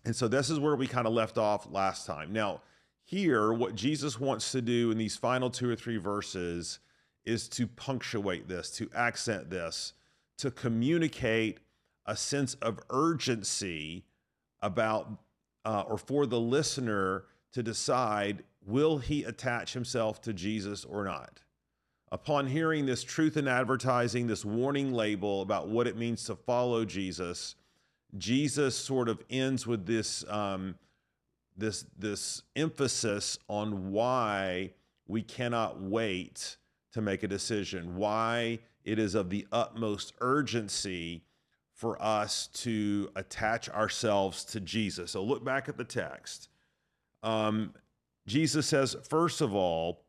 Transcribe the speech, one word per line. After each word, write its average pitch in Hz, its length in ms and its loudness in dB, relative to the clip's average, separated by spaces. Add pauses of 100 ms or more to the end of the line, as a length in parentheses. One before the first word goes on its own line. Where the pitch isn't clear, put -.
And 117 100 0
so 120 140 2
this 127 220 4
is 151 100 0
where 147 160 4
we 131 100 -2
kinda 120 220 0
left 113 300 2
off 104 320 2
last 95 340 0
time. 78 300 -6
Now, 101 260 0 (460)
here, 135 480 4
what 113 220 0
Jesus 127 440 0
wants 131 320 -2
to 131 80 0
do 120 300 4
in 110 80 2
these 110 180 -2
final 127 320 2
two 123 220 0
or 117 40 2
three 117 220 -4
verses 87 840 -4 (440)
is 110 240 -2
to 120 180 -2
punctuate 101 800 -4
this, 87 260 -6
to - 220 -6
accent 110 540 -2
this, 85 460 -6 (420)
to 135 140 -2
communicate 117 1120 2 (440)
a 107 100 -4
sense 139 420 -2
of 113 220 -2 (120)
urgency 104 1120 0 (560)
about, 110 580 0 (460)
uh, 107 240 0
or 107 80 0
for 143 300 0
the 117 140 2
listener 113 840 0 (280)
to 123 100 -2
decide, 107 840 0 (160)
will 143 380 2
he 131 260 -2
attach 117 480 -4
himself 113 480 -2
to 110 140 -6
Jesus 101 500 -4
or 98 220 -4
not? 69 340 -8 (720)
Upon 139 360 0
hearing 156 380 2
this 123 180 0
truth 156 320 2
in 143 100 2
advertising, 123 800 2
this 107 180 -2
warning 131 480 0
label 104 500 0
about 95 260 0
what 117 180 2
it 101 100 -2
means 117 280 -2
to 107 100 -6
follow 120 500 2
Jesus, 92 680 -4 (640)
Jesus 131 560 2
sort 127 340 0
of 107 220 0
ends 131 340 0
with 110 220 -2
this, 110 420 0
um, 95 460 -2 (840)
this, 101 280 -2 (120)
this - 460 -4 (140)
emphasis 123 840 0 (100)
on 104 440 -2
why 101 800 2 (340)
we 107 160 -2
cannot 117 580 -2
wait 98 760 -2 (380)
to 113 60 -2
make 98 220 0
a 101 60 -2
decision, 95 680 -2
why 113 640 2 (240)
it 107 160 0
is 104 160 2
of 95 160 2
the 101 220 -2
utmost 110 680 -2
urgency 104 1000 -2 (500)
for 113 300 -2
us 107 460 2
to 104 640 0
attach 110 540 -2
ourselves 101 800 2
to - 120 -6
Jesus. 92 540 -2
So 95 100 -4
look 120 220 0
back 135 240 -2
at 143 80 -8
the 123 80 -6
text. - 640 -8 (720)
Um, 110 500 0 (540)
Jesus 143 400 2
says, 135 300 4 (120)
first 160 320 2
of 113 140 2
all 85 540 2